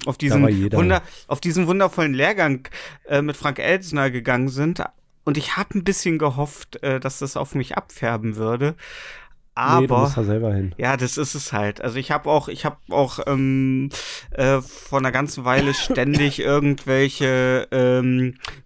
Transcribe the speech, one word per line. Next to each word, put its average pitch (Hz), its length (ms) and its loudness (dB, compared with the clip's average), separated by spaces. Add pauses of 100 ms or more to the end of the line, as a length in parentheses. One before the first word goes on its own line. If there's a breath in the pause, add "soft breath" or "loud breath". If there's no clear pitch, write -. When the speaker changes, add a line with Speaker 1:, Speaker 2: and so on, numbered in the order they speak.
Speaker 1:
auf 135 120 -4
Speaker 2:
Da - 20 -12
Speaker 1:
diesen 143 240 4
Speaker 2:
war 131 60 8
jeder. 98 280 2
Speaker 1:
Wunder-, 180 240 4 (260 loud breath)
auf 131 120 -2
diesen 170 280 0
wundervollen 175 460 2
Lehrgang, 147 540 0 (400 loud breath)
äh, 143 140 2
mit 147 160 -4
Frank 139 220 -4
Elstner 156 520 0
gegangen 123 380 0
sind. 147 340 -2 (400)
Und 147 140 0
ich - 180 -6
hab 202 180 -4
ein 196 120 -2
bisschen 185 320 0
gehofft, 143 680 -4
äh, 131 160 -2
dass 131 200 -8
das 135 180 -6
auf - 180 -6
mich 131 220 -4
abfärben 113 580 -4
würde. 120 400 -2 (840 loud breath)
Speaker 2:
Nee, 135 300 4
du 123 60 2
Speaker 1:
Aber 123 80 4
Speaker 2:
musst 139 160 2
da 120 80 0
selber 110 280 0
hin. 95 240 -2
Speaker 1:
Ja, 131 200 0
das 123 200 -2
ist 143 160 -4
es - 200 -8
halt. 104 260 -2
Also 117 180 -6
ich 135 140 -4
hab 147 160 -2
auch, 147 220 2
ich - 160 -6
hab - 240 -6
auch, - 360 0
ähm, 135 640 0 (440 loud breath)
äh, 135 280 2
vor - 400 -4
einer 131 140 0
ganzen 135 320 -2
Weile 135 280 4
Speaker 2:
<laughs> - 0 -
Speaker 1:
ständig 147 680 2
irgendwelche, 135 1300 2
ähm, 127 640 2 (300 loud breath)